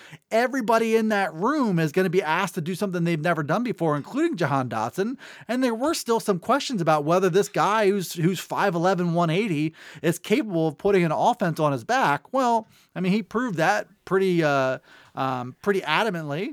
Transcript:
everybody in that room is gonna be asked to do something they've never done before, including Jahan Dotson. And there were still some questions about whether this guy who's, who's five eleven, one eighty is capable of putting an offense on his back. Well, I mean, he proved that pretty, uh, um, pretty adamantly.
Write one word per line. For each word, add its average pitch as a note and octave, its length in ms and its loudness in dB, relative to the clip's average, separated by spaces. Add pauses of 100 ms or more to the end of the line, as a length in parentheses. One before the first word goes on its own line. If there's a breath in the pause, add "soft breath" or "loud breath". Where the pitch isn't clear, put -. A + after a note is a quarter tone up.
(320 loud breath)
everybody A3+ 640 2
in A3 140 2
that G3+ 260 0
room A3 420 0
is D#3+ 140 2
gonna F#3 180 2
be F3+ 140 2
asked E3+ 320 0
to F3 60 -4
do D#3+ 120 -4
something F3 300 -2
they've E3+ 160 0
never D#3+ 240 0
done D#3+ 180 0
before, E3+ 340 -2
including C4 440 -4
Jahan C3+ 300 0
Dotson. B2 480 -4 (320 loud breath)
And B3+ 120 -2
there A#3+ 140 0
were C#4 180 -2
still A#3 280 -2
some F#3+ 180 0
questions B3+ 400 -2
about D#3 240 2
whether F3+ 260 2
this F#3+ 200 2
guy F#3+ 400 2
who's, G3 240 -2
who's E3+ 260 0
five E3+ 360 -2
eleven, F3 380 0
one E3+ 160 2
eighty D#3+ 440 -2 (280 loud breath)
is E3 160 0
capable G3 520 0
of D3+ 80 -6
putting G3 260 4
an D#3+ 80 0
offense E3 480 0
on D3+ 140 2
his A#2+ 100 -4
back. A3 480 0
Well, A#3+ 380 0 (260 soft breath)
I E3+ 60 -6
mean, F3+ 100 0
he G#3+ 100 0
proved G#3+ 360 -4
that F#3+ 300 0 (180)
pretty, F#3 400 2
uh, C3+ 320 2 (360 loud breath)
um, C3 480 -4
pretty G3 200 0
adamantly. E3 720 -2